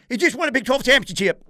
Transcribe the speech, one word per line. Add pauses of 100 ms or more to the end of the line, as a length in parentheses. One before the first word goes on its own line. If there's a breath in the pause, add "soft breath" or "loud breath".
He
just
won
a
Big
Twelve
championship,"